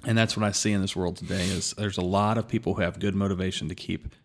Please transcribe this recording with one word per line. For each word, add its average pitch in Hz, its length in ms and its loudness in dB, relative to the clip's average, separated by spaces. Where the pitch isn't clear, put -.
And 113 100 2
that's 113 220 2
what 107 80 2
I 101 60 2
see 107 220 0
in 98 80 2
this 98 140 -2
world 90 220 -2
today, 95 280 -2
is 90 300 -2
there's 101 220 -2
a 92 40 0
lot 101 360 4
of 113 100 -2
people 95 280 0
who 98 80 0
have - 160 -2
good 101 160 0
motivation 92 540 0
to 87 60 -6
keep - 380 -8